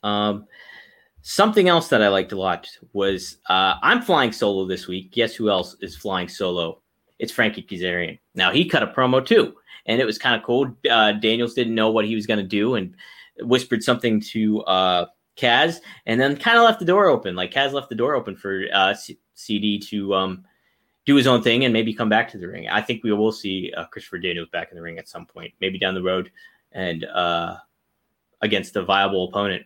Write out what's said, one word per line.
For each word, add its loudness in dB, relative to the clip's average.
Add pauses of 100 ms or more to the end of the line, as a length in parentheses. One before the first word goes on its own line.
Um, 0 (760)
something 4
else 4
that 4
I 6
liked 0
a -6
lot -4 (240)
was, -2 (100)
uh, 2
I'm 2
flying 2
solo 0
this -6
week. -10
Guess 0
who 0
else -2
is -12
flying -6
solo? -4 (380)
It's -6
Frankie 0
Kazarian. -6 (160)
Now, 0
he 2
cut 2
a -2
promo 2
too, 4 (300)
and 0
it 2
was -4
kinda 0
cool. -2 (120)
Uh, 6
Daniels 0
didn't 0
know 4
what 2
he -2
was -4
gonna 0
do 0
and -6 (460)
whispered 0
something 0
to, -2
uh, 2 (300)
Kaz 2 (240)
and 0
then 2
kinda 4
left 4
the -8
door 4
open. 0
Like, -6
Kaz 0
left -6
the -10
door 0
open -6
for, -6
uh, 4
C-, -10 (140)
C -6
D 0
to, -4
um, -2 (640)
do 6
his 6
own 4
thing 2
and 2
maybe 0
come -2
back 2
to -18
the -12
ring. -12
I -2
think -6
we 0
will 2
see, -6
uh, -10
Christopher -16
Daniels -6
back -8
in -20
the -16
ring -14
at -18
some -18
point, -18
maybe -4
down 0
the -4
road -2 (420)
and, -6
uh, -2 (840)
against -2
a -2
viable 2
opponent -4